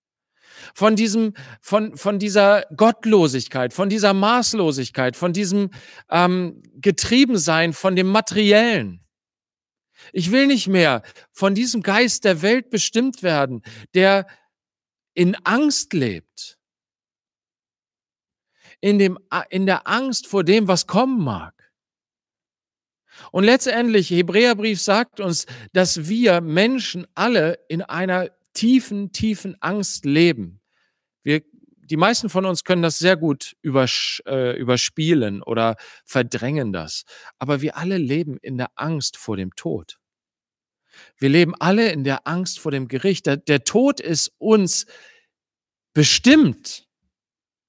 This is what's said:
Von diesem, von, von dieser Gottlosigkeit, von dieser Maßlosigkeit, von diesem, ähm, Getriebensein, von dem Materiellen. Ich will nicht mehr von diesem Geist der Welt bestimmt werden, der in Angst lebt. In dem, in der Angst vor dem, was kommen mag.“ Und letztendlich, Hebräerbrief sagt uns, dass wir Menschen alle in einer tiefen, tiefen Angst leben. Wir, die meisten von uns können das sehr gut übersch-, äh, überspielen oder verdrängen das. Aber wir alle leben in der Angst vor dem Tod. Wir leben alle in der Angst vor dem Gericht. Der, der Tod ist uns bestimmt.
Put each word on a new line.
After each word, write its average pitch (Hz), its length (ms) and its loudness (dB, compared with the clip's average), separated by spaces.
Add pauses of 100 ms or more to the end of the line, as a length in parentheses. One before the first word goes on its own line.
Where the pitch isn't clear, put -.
(760)
Von 214 220 2
diesem, 220 380 0 (260)
von, 208 360 -2
von 202 220 -2
dieser 202 440 4 (140)
Gottlosigkeit, 156 960 2
von 196 160 -2
dieser 202 240 2
Maßlosigkeit, 180 1040 0
von 175 160 -2
diesem, 196 380 -2 (400)
ähm, 180 520 0 (120)
Getriebensein, 175 960 2
von 190 240 -2
dem 185 120 2
Materiellen. 202 960 0 (1080)
Ich 180 180 -4
will 269 160 4
nicht 269 200 2
mehr 165 360 2 (300)
von 196 220 0
diesem 233 280 -2
Geist 220 420 0
der 180 180 2
Welt 247 280 0
bestimmt 233 520 -2
werden, 143 400 -2 (320)
der 190 320 4 (880)
in 180 300 2
Angst 254 500 0
lebt. 113 640 -6 (2250)
In 208 180 2
dem, 190 200 2 (320)
in 190 140 -2
der 190 220 0
Angst 247 400 -4
vor 196 180 -2
dem, 202 240 2
was 180 180 0
kommen 247 360 0
mag.“ 95 500 -8 (1600)
Und 190 120 0
letztendlich, 226 680 2
Hebräerbrief 202 680 0
sagt 214 380 0
uns, 180 280 -4 (260)
dass 175 360 0
wir 208 320 4
Menschen 180 760 -2
alle 180 440 0 (100)
in 165 140 -4
einer 180 480 -4 (220)
tiefen, 220 600 0
tiefen 208 500 -6
Angst 196 420 -4
leben. 139 560 0 (640)
Wir, 151 180 0 (340)
die - 200 -8
meisten 208 320 0
von 190 160 -2
uns 180 200 -4
können 180 180 0
das 160 160 -2
sehr 180 180 2
gut 151 440 -4
übersch-, - 680 -2
äh, 127 300 -4
überspielen 123 840 -2
oder 113 340 -2 (280)
verdrängen 123 680 -4
das. 82 320 -10 (340)
Aber 135 220 -4
wir 147 160 -4
alle 180 220 -4
leben 147 400 -4
in 131 180 -12
der 123 200 -6
Angst 151 400 -6
vor 107 200 -8
dem 95 180 -8
Tod. 131 440 -10 (1200)
Wir 135 100 0
leben 165 280 2
alle 202 360 0
in 143 100 -6
der 135 240 -4
Angst 175 320 -6
vor 151 140 -6
dem 135 160 -6
Gericht. 151 380 -2
Der, 143 100 0
der 143 280 0
Tod 269 360 0
ist - 380 -4
uns 208 480 2 (1080)
bestimmt. - 960 2 (800)